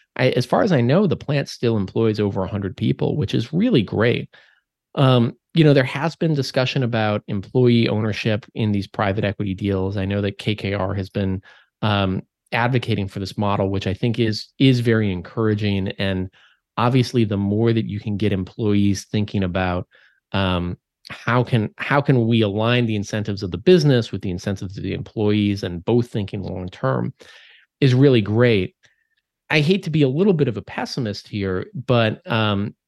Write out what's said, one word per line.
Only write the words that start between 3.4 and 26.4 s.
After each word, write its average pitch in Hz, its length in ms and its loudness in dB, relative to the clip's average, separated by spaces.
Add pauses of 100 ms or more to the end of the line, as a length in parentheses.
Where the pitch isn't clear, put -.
really 190 280 2
great. 110 480 -2 (680)
Um, 127 420 4 (180)
you 165 80 6
know, 147 100 6
there 139 100 4
has 147 320 -4
been 160 200 0
discussion 131 480 -2
about 110 440 0
employee 120 600 2
ownership 107 640 -2
in 107 200 -2
these 101 140 -2
private 104 360 -2
equity 98 320 -4
deals. 95 420 -2
I 95 80 -2
know 101 160 -2
that 98 160 -4
K 110 160 -4
K 98 200 -4
R 98 200 -2
has 98 160 -6
been, 95 320 -2 (400)
um, 101 400 0 (300)
advocating 117 560 -2
for 101 120 -12
this 95 180 -10
model, 101 320 0
which 98 160 -4
I 95 80 -2
think 117 240 -2
is, 110 300 -2 (100)
is 135 220 4
very 110 320 2
encouraging. 101 800 -2 (100)
And 95 320 -4 (460)
obviously, 123 460 2
the 104 140 -2
more 104 340 0
that 110 140 0
you 104 140 -6
can 104 180 -6
get 101 160 0
employees 101 720 0
thinking 104 380 -2
about, 90 440 -2 (440)
um, 90 460 -2 (340)
how 120 320 0
can, 113 340 -2
how 143 240 0
can 123 260 2
we 113 140 2
align 110 460 0
the 110 80 -2
incentives 101 480 -6
of 90 80 -6
the - 80 -6
business 147 520 4
with 98 120 -6
the 98 80 -4
incentives 95 460 -6
of 92 60 -8
the 95 100 -6
employees 101 680 0
and 87 240 -8
both 117 240 2
thinking 101 320 -6